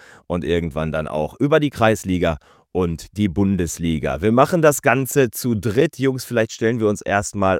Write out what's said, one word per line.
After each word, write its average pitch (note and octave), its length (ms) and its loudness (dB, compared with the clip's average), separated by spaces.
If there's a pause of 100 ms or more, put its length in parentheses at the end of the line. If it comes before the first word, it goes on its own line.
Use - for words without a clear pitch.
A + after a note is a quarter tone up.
(280)
und E2+ 160 -4
irgendwann D#2 480 -2
dann D#2 160 -4
auch D2+ 320 -4
über D3 180 2
die D3 120 0
Kreisliga F#2 680 0 (340)
und E2+ 460 -4
die G#2 120 0
Bundesliga. E2 920 -2
Wir G#2+ 80 2
machen D3+ 320 4
das D3 200 4
Ganze C3 500 2
zu A#2+ 240 -2
dritt. A2+ 420 0
Jungs, C3 260 -2
vielleicht A2+ 280 -2
stellen A#2 260 -2
wir A2 100 2
uns G#2 140 -2
erstmal G2 580 0